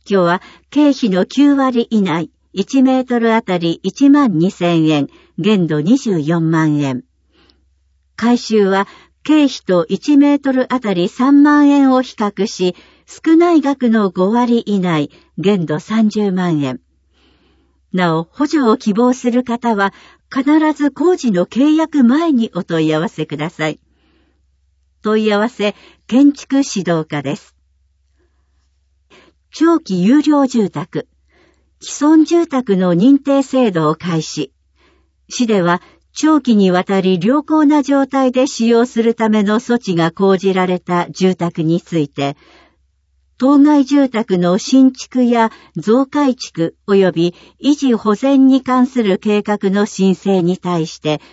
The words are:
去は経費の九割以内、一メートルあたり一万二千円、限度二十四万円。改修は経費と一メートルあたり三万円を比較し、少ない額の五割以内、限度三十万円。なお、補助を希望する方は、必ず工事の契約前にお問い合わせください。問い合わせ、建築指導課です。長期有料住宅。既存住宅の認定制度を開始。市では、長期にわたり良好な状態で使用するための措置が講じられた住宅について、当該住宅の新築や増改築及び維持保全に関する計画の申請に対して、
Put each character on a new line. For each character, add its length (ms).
去 180
は 180
経 220
費 180
の 160
九 280
割 360
以 120
内、 300
一 280
メ 200
ー 20
ト 160
ル 160
あ 60
た 160
り 260
一 260
万 280
二 120
千 380
円、 220
限 300
度 140
二 160
十 240
四 280
万 300
円。 240
改 220
修 300
は 200
経 220
費 40
と 240
一 260
メ 200
ー 40
ト 120
ル 200
あ 80
た 140
り 160
三 320
万 280
円 220
を 120
比 120
較 300
し、 300
少 280
な 160
い 100
額 280
の 220
五 200
割 320
以 160
内、 300
限 260
度 140
三 300
十 220
万 300
円。 200
な 240
お、 60
補 220
助 160
を 160
希 160
望 200
す 180
る 120
方 320
は、 160
必 120
ず 180
工 240
事 160
の 160
契 280
約 280
前 280
に 220
お 100
問 240
い 60
合 60
わ 100
せ 160
く 120
だ 120
さ 200
い。 100
問 240
い 80
合 60
わ 100
せ、 260
建 260
築 260
指 220
導 300
課 140
で 120
す。 200
長 280
期 240
有 180
料 240
住 240
宅。 380
既 240
存 200
住 200
宅 320
の 160
認 240
定 240
制 300
度 180
を 60
開 260
始。 320
市 200
で 160
は、 180
長 280
期 160
に 140
わ 120
た 160
り 240
良 180
好 240
な 180
状 220
態 280
で 120
使 220
用 180
す 160
る 140
た 140
め 140
の 180
措 140
置 200
が 160
講 240
じ 180
ら 120
れ 140
た 300
住 260
宅 280
に 180
つ 160
い 120
て、 260
当 200
該 280
住 240
宅 280
の 200
新 340
築 320
や 280
増 300
改 300
築 400
及 260
び 240
維 120
持 180
保 200
全 340
に 140
関 260
す 140
る 160
計 240
画 300
の 140
申 300
請 260
に 160
対 280
し 140
て、 220